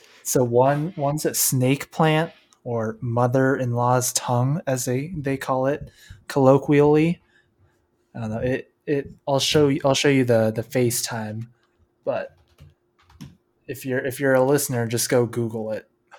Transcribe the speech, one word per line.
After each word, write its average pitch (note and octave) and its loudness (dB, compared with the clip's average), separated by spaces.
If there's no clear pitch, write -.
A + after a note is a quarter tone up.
So - 0
one, C#3 0
one's D3 -4
a C3+ -4
snake B2+ 0
plant, D#3+ 0
or A2 -4
mother-in-law's B2 0
tongue, C3 -2
as C3 -4
they, C#3 -4
they C3+ -4
call C3 -2
it D3 -6
colloquially. D3 4
I A#2+ -12
don't A2 -8
know. A2+ -6
It, B2+ -4
it, C#3+ -2
I'll C#3 2
show D3+ 2
you, C#3 0
I'll C#3 4
show C#3 0
you C#3 4
the, A2+ 2
the A2+ -4
FaceTime, A#2 -4
but A#2+ -6
if C3+ -12
you're, B2+ -2
if C3+ -6
you're C3+ 4
a C3 6
listener, C3 0
just A#2 -2
go B2 4
Google A2+ -6
it. G#2 -10